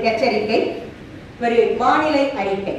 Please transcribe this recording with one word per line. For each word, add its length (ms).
எச்சரிக்கை, 520
ஒரு 160
வானிலை 460
அறிக்கை. 380